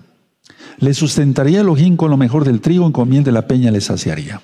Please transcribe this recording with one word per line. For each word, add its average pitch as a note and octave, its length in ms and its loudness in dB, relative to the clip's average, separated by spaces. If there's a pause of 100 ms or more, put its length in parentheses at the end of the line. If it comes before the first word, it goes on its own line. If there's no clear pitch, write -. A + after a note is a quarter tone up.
(800)
Les C3+ 180 0
sustentaría D3 640 0
Elohim F3 360 2
con D#3+ 140 0
lo C#3+ 60 2
mejor C3+ 280 0
del A#2+ 160 0
trigo, E3+ 280 0
y D3+ 40 0
con B2+ 160 -2
miel C3+ 140 2
de C3+ 100 0
la A2 140 0
peña B2+ 240 2
les G2+ 140 0
saciaría". G2 600 -6